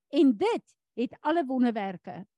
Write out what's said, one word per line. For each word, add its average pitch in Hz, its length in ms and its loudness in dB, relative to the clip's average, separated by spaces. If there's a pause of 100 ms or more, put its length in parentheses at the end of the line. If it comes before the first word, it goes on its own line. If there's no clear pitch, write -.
En 277 280 4
dit 403 380 -2 (200)
het 233 260 -6
alle 311 260 0
wonderwerke 214 800 -4 (120)